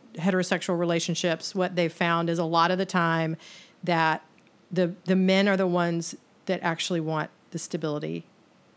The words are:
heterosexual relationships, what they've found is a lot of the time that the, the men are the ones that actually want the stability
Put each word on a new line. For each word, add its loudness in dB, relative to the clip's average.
heterosexual 0
relationships, -2
what -2
they've 0
found 0
is 0
a 0
lot 2
of 0
the -2
time 0
that 2
the, 0
the 2
men 4
are 4
the 0
ones 0
that -2
actually -2
want -4
the -8
stability -6